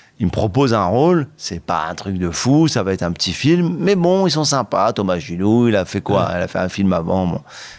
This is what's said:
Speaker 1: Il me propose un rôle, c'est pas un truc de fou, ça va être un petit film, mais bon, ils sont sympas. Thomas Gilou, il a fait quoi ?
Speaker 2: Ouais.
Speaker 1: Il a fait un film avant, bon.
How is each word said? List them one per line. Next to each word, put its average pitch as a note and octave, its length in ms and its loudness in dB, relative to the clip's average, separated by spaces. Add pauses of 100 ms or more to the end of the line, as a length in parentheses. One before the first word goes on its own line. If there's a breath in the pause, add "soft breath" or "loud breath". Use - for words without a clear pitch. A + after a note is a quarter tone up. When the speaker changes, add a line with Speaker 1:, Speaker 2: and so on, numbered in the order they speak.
(200 loud breath)
Speaker 1:
Il F#2+ 80 0
me E2+ 40 -2
propose A2+ 420 0
un G#2 120 2
rôle, C#3+ 500 2
c'est - 260 -10
pas D#2+ 280 -4
un F2 60 -8
truc F#2+ 220 -6
de F2+ 140 -2
fou, C#3+ 360 2
ça A#2+ 160 0
va F#2+ 100 0
être F#2 100 -4
un F2 80 0
petit F2 220 -4
film, E3+ 460 0
mais F#3+ 160 2
bon, F#3 320 2
ils D#3+ 40 0
sont D3+ 140 0
sympas. A#2 480 0
Thomas F#2 260 0
Gilou, F#2+ 480 2
il A2 80 2
a F#2+ 80 2
fait G2 180 -6
quoi ? F#2+ 260 0
Speaker 2:
Ouais. F2+ 100 -4
Speaker 1:
Il F2+ 60 -2
a F2+ 40 -6
fait F#2 120 -4
un F#2 100 -2
film G2 240 0
avant, F2+ 340 0
bon. E2 140 -4 (380 loud breath)